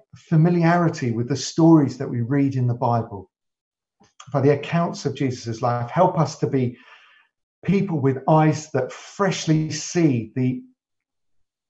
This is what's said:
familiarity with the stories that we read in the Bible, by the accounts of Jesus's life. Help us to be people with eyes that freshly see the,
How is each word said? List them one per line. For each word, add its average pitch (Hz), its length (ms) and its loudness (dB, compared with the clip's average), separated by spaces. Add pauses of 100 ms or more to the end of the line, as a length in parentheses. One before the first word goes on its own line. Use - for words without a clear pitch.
(140)
familiarity 165 960 2
with 120 180 -4
the 139 80 -2
stories 160 600 4
that 135 100 -8
we 127 120 -6
read 135 340 0
in 127 140 0
the 117 60 -2
Bible, 113 560 -4 (1040)
by 139 80 0
the 139 100 4
accounts - 560 -2
of 127 100 -4
Jesus's 117 440 -6
life. 120 300 -2
Help 180 280 2
us 147 200 -2
to 143 80 -2
be 127 320 -2 (840)
people 175 340 0
with 131 300 0
eyes 156 420 2
that 127 220 -4
freshly 156 800 -2
see 135 640 -2
the, 127 260 -2 (1080)